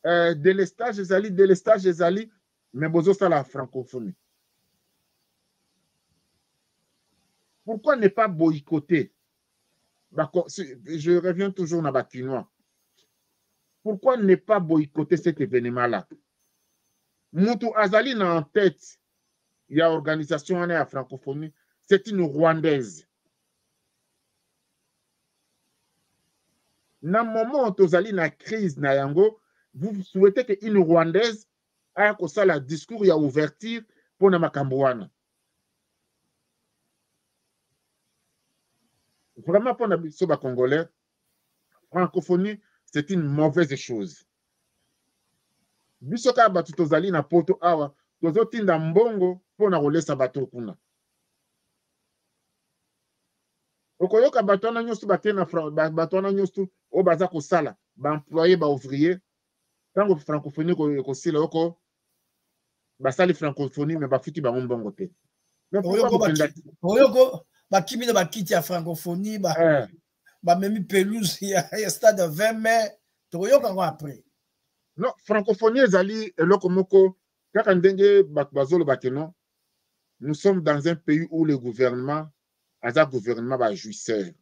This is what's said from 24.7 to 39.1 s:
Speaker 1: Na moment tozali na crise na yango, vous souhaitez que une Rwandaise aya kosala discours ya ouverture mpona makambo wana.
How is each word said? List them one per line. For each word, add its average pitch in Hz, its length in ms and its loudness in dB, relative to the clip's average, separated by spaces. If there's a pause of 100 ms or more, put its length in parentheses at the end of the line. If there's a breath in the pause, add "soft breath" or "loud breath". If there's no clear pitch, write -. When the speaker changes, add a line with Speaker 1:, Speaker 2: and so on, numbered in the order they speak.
Speaker 1:
Na 196 220 0
moment 226 480 -2
tozali 190 420 2
na 165 160 0
crise 196 480 -6
na 139 160 0
yango, 151 460 2 (340)
vous 196 300 -8
souhaitez 196 420 2
que 208 200 -6
une 208 120 2
Rwandaise 170 680 2 (480)
aya 208 180 2
kosala 185 460 0
discours 160 460 -8
ya 165 120 4
ouverture 156 680 -4 (320)
mpona 185 240 4
makambo 139 380 -2
wana. 127 320 -2 (4000)